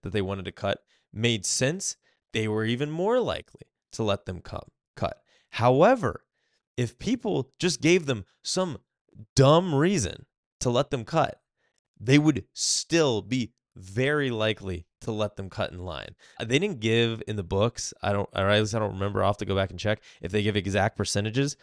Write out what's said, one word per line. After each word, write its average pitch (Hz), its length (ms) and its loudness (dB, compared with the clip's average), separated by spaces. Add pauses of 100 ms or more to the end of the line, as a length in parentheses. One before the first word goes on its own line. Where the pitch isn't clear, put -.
that 101 80 -8
they 104 100 0
wanted 95 240 -4
to 92 80 -8
cut - 320 -4 (280)
made 110 340 0
sense, 156 500 -2 (360)
they 110 160 -2
were 107 160 -2
even 120 260 -2
more 196 300 0
likely 120 420 -6 (300)
to - 100 -6
let 101 240 -2
them 90 140 -8
come - 280 -12 (260)
cut. - 280 -4 (280)
However, 147 760 4 (520)
if 120 220 -2
people 196 600 -2
just - 220 0
gave 170 260 4
them 117 200 -4 (160)
some 185 360 -4 (560)
dumb 156 400 6
reason 143 520 0 (340)
to - 80 -2
let 123 220 0
them 123 140 -4
cut, - 360 0 (580)
they 127 200 6
would 151 340 4
still 143 720 2
be 113 300 -4 (240)
very 127 540 -2
likely 104 560 -4 (140)
to 113 120 -8
let 107 240 -4
them 95 120 -10
cut - 240 -6
in 90 60 -14
line. 82 360 -10 (240)
Uh, - 60 -8
they 120 140 2
didn't 175 220 -2
give 113 460 0
in 107 100 -6
the 104 60 -4
books, 98 600 -2
I 101 100 0
don't, 101 220 -2
or 98 160 0
at 104 100 6
least 107 140 -2
I 113 60 -2
don't 104 120 -4
remember, 101 300 -2
I'll 98 80 2
have 104 80 -4
to 104 60 -8
go 98 100 -2
back 98 160 0
and 92 80 -14
check 107 240 -2 (180)
if 101 100 -8
they 104 120 0
give 104 140 0
exact 98 400 0
percentages, 110 680 -2